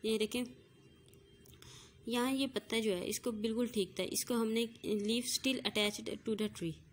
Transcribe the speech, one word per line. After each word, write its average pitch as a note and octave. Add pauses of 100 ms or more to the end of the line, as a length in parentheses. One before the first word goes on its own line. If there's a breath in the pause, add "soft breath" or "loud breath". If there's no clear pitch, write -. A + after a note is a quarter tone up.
ये A3
देखें, A#3+ (1600 loud breath)
यहाँ B3
ये C4+
पत्ता A3+
जो A3
है F3+
इसको A#3
बिल्कुल A3
ठीक G#3
था, F#3+
इसको -
हमने A3+ (200)
leaf G#3+
still C4
attached G#3 (120)
to G#3
the G#3+
tree E3 (200)